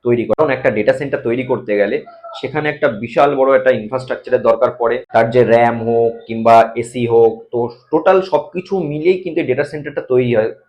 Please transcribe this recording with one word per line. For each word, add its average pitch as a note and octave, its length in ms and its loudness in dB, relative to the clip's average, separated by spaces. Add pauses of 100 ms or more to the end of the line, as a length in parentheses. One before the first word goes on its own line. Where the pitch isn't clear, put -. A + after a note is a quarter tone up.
তৈরি A#2+ 200 0
করা। G#2+ 140 -2
কারণ D3+ 180 2
একটা B2+ 200 0
ডেটা A2+ 220 2
সেন্টার C#3 280 -6
তৈরি B2 240 -2
করতে A2+ 300 -4
গেলে A#2 160 0 (420)
সেখানে D3+ 300 -6
একটা D3 200 -2 (140)
বিশাল C#3+ 360 2
বড় C3+ 200 4
একটা C3 120 2 (100)
ইনফ্রাস্ট্রাকচারের A#2+ 680 -4
দরকার A#2 220 2 (100)
পড়ে, A#2 160 0 (180)
তার A#2 200 4
যে B2 60 6 (120)
র্যাম A#2 240 4 (100)
হোক A#2 260 2 (140)
কিংবা A2+ 300 4 (260)
এসি B2 200 -6 (100)
হোক, A2+ 200 6 (200)
তো A#2+ 60 -4 (340)
টোটাল F#3 260 2 (120)
সবকিছু F3+ 420 -4 (180)
মিলেই E3 320 0
কিন্তু E3+ 180 -6
এই C3+ 100 -4
ডেটা C#3 220 0
সেন্টারটা D3 300 -8 (100)
তৈরি B2 260 2
হয় A2 120 0 (180)